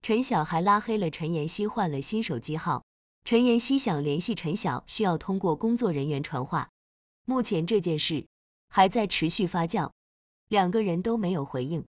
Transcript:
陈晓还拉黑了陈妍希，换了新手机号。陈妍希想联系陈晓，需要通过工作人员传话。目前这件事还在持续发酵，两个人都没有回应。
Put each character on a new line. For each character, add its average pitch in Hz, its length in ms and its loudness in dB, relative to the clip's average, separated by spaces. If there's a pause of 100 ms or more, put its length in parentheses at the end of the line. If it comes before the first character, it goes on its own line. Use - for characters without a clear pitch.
陈 226 220 0
晓 185 200 0
还 165 180 -2
拉 202 180 4
黑 214 180 -2
了 175 140 0
陈 160 200 -6
妍 156 160 -2
希， 208 200 -4
换 196 240 -2
了 139 100 -4
新 214 220 -4
手 131 160 -4
机 151 160 -6
号。 156 280 -4 (420)
陈 233 180 4
妍 240 160 6
希 269 180 2
想 165 260 0
联 147 160 0
系 214 140 -2
陈 165 220 -4
晓， 139 320 -2
需 - 160 -2
要 175 140 2
通 190 200 -4
过 175 180 2
工 226 200 0
作 233 160 0
人 143 160 -2
员 147 160 -2
传 131 200 -6
话。 131 260 -4 (560)
目 247 180 0
前 170 240 0
这 214 140 2
件 165 180 -2
事 151 260 -2 (440)
还 190 180 6
在 208 180 0
持 165 240 0
续 185 160 0
发 170 220 0
酵， 165 240 -2 (560)
两 190 240 2
个 226 100 2
人 180 220 0
都 226 120 0
没 190 180 0
有 143 120 -2
回 127 180 -4
应。 147 220 -4 (140)